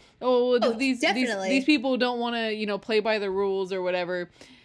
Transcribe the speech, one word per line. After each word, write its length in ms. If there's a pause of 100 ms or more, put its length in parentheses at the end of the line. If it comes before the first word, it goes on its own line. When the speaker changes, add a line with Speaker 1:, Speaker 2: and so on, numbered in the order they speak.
(200)
Speaker 1:
"Oh, 300
well, 120
Speaker 2:
Oh, 120
Speaker 1:
these, 260
these, 0
Speaker 2:
definitely. 480
Speaker 1:
these 160
people 320
don't 220
wanna, 320
you 160
know, 100
play 240
by 200
the 100
rules 420
or 80
whatever." 480 (360)